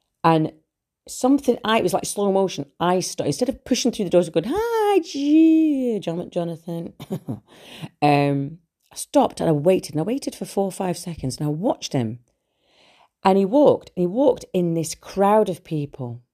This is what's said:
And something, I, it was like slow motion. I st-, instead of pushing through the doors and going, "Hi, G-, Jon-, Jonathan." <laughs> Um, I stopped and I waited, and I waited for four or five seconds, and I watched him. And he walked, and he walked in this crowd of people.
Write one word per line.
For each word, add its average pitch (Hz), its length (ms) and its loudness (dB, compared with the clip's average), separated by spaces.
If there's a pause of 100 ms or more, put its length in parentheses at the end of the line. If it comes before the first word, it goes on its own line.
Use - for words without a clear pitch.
(220)
And 160 300 2 (560)
something, 262 560 0
I, 220 140 2
it - 40 0
was 175 100 0
like - 140 -2
slow 202 240 -2
motion. 190 360 -2 (120)
I 180 220 0
st-, - 260 -6
instead 147 220 -2
of - 160 -6
pushing 240 260 0
through 214 140 -4
the 170 60 -6
doors 175 180 4
and 165 60 -8
going, 165 140 0
"Hi, 415 520 2
G-, 302 1000 2
Jon-, 170 320 -6
Jonathan." 170 600 -6 (180)
<laughs> 143 320 -8 (580)
Um, 143 580 0 (340)
I - 20 -20
stopped - 460 0
and 170 80 0
I 165 40 4
waited, 156 440 0
and 151 40 0
I 160 40 -2
waited 254 320 -6
for - 80 -12
four 196 220 -4
or 185 60 -6
five 180 240 -6
seconds, 151 420 -8
and 151 80 -4
I 147 40 -2
watched 170 420 -4
him. 120 280 -4 (1040)
And 196 140 6
he 196 60 4
walked, 196 520 4
and 180 60 0
he 175 60 2
walked 247 440 2
in 175 220 0
this 165 220 -4
crowd 202 520 2
of 175 140 -8
people. 135 600 -8 (100)